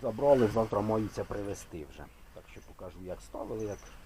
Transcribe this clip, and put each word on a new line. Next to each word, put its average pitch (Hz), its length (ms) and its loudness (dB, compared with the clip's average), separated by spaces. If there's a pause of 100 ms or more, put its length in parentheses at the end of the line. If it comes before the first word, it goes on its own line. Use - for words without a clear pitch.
забрали, 123 460 6
завтра 110 320 2
маються 107 440 0
привезти 98 640 -8
вже. 73 140 -16 (300)
Так 90 160 -18
що - 100 -18
покажу, 90 420 -16
як 90 180 -10
ставили, - 440 -8
як 101 140 -6 (280)